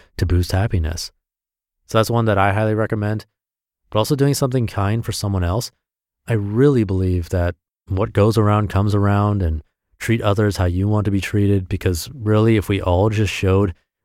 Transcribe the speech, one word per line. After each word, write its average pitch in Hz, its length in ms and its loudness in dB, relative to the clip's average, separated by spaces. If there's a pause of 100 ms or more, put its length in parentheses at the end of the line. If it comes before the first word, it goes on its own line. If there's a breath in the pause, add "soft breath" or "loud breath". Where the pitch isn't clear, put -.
(160 soft breath)
to 92 100 -2
boost 90 260 0
happiness. 87 600 -2 (760)
So - 120 -2
that's 110 120 2
one 117 160 0
that 101 120 2
I 98 140 4
highly 110 220 0
recommend. 107 520 -4 (640)
But - 80 -2
also 110 180 0
doing 139 180 2
something 127 320 0
kind 104 380 -2
for 110 80 -6
someone 98 320 -2
else. 95 260 -2 (560)
I 120 80 -2
really 113 500 2
believe 92 460 -2
that 87 240 0 (340)
what 98 240 -2
goes 104 240 2
around 104 320 2
comes 101 260 0
around, 101 480 2
and 80 200 -2 (360)
treat 113 220 -2
others 104 380 0
how 95 80 0
you 90 200 0
want 104 200 0
to 107 40 -2
be 98 100 0
treated, 98 480 0
because 92 440 -4
really, 110 440 2
if 98 120 0
we 98 140 -2
all 92 260 2
just 107 240 0
showed 95 420 0 (300)